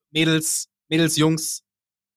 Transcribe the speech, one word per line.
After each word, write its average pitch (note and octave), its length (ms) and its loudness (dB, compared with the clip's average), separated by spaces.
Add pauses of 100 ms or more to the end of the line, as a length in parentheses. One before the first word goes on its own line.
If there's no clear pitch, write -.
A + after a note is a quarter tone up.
Mädels, D#3+ 580 0 (220)
Mädels, D#3 260 0
Jungs D#3 460 0 (560)